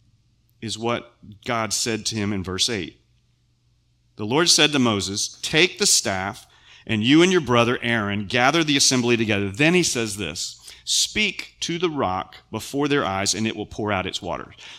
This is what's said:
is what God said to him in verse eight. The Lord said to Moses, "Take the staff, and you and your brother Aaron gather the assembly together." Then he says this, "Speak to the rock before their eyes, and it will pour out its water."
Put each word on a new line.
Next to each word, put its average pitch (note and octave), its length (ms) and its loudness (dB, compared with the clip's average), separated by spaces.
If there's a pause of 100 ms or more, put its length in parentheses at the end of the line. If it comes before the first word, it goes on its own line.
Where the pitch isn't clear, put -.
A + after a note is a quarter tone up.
(600)
is G#2+ 160 -10
what A#2 380 -4 (320)
God A2+ 260 -2
said A2+ 360 -2
to A2+ 80 -4
him G#2 180 -2
in F#2+ 100 -4
verse F#2 240 -2
eight. G2 320 -6 (1160)
The G#2+ 100 -8
Lord D3+ 240 2
said D3+ 220 4
to D3 80 2
Moses, G2+ 640 0
"Take F3 340 2
the G#3 80 0
staff, G2 600 -2 (400)
and G#2+ 160 0
you C#3+ 180 6
and F#3 100 6
your F3+ 100 4
brother A#2+ 420 2
Aaron G#2 420 -2
gather C3+ 380 2
the D3 140 2
assembly A#2+ 400 2
together." G2+ 340 0
Then D3+ 240 2
he F3 80 4
says A2 340 -4
this, E2+ 420 -8 (240)
"Speak - 760 -2
to E3+ 180 -4
the E3+ 140 -2
rock F#2+ 460 -2 (120)
before C#3 380 -2
their C#3+ 180 2
eyes, F#2+ 300 -2
and A2 100 -2
it A2 100 -2
will G2+ 120 -6
pour G#2 240 -4
out F#2 160 -2
its - 140 -8
water." D#2+ 340 -8 (240)